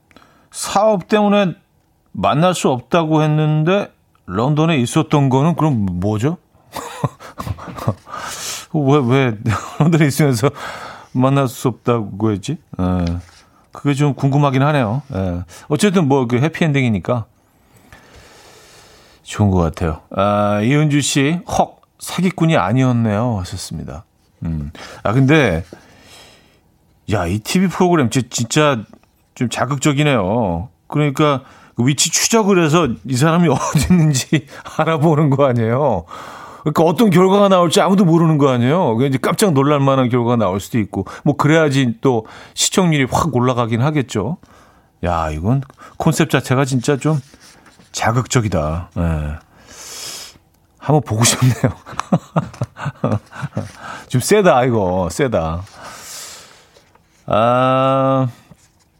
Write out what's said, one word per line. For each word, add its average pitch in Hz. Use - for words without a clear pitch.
사업 208
때문에 202
만날 139
수 190
없다고 156
했는데 156
런던에 147
있었던 139
거는 139
그럼 131
뭐죠? 107
<laughs> -
왜, 147
왜 123
<laughs> -
런던에 160
있으면서 135
만날 135
수 -
없다고 110
했지? 107
예. 90
그게 143
좀 143
궁금하긴 139
하네요. 139
예. 92
어쨌든 170
뭐, 135
그 120
해피엔딩이니까 127
좋은 -
것 95
같아요. 80
아, 104
이은주 147
씨, 147
"헉, -
사기꾼이 165
아니었네요." 117
하셨습니다. 82
음. 78
아, 101
근데, 127
야, 92
이 95
티비 185
프로그램 165
진-, 131
진짜 135
좀 123
자극적이네요. 123
그러니까 147
그 117
위치 147
추적을 202
해서 156
이 135
사람이 165
<laughs> -
어디 139
있는지 156
알아보는 156
거 139
아니에요? 120
그러니까 156
어떤 180
결과가 190
나올지 180
아무도 190
모르는 160
거 139
아니에요? 127
그냥 135
이제 131
깜짝 190
놀랄 139
만한 135
결과가 120
나올 98
수도 -
있고, 98
뭐, -
그래야지 143
또 120
시청률이 156
확 131
올라가긴 120
하겠죠. 131
야, 82
이건 101
콘셉트 -
자체가 135
진짜 135
좀 147
자극적이다. 98
예. 87
한번 -
보고 110
싶네요. 123
<laughs> 107
좀 -
세다, 175
이거. 95
세다. 90
아, 131